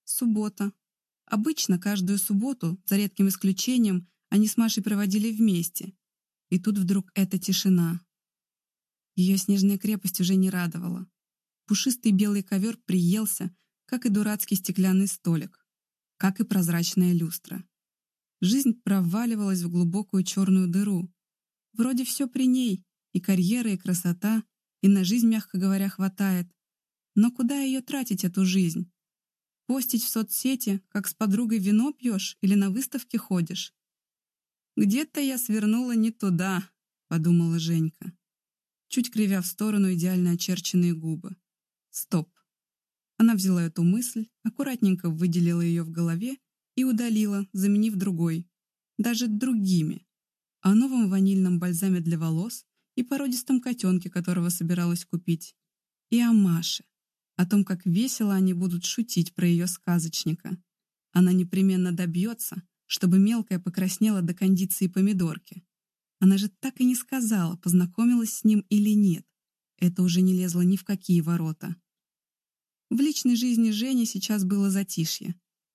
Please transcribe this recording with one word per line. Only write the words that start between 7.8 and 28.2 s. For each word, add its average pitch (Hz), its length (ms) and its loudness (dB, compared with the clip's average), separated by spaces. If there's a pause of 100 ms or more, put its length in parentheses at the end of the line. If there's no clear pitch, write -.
Ее 185 200 2
снежная 196 400 2
крепость 202 440 -4
уже 185 160 2
не 190 120 4
радовала. 180 580 -6 (600)
Пушистый 226 440 0
белый 202 320 2
ковер 202 440 -4
приелся, 185 680 0 (300)
как 254 220 -6
и - 20 2
дурацкий 208 480 0
стеклянный 185 520 0
столик, - 580 -4 (500)
как 190 240 0
и - 40 0
прозрачная 180 680 0
люстра. 170 500 -4 (800)
Жизнь 233 420 0
проваливалась 196 800 -2
в 170 80 -6
глубокую 180 540 0
черную 190 440 2
дыру. 185 440 -2 (640)
Вроде 247 300 0
все 269 240 -4
при 254 180 0
ней, 247 360 0 (300)
и 180 80 -2
карьера, 202 520 0
и 185 40 -2
красота, 180 640 -2 (380)
и 196 80 4
на 196 160 4
жизнь, 226 240 2
мягко 220 300 -2
говоря, 196 320 0
хватает. 185 600 -2 (640)
Но 226 160 4
куда 269 300 -2
ее 262 220 -2
тратить, 247 420 -4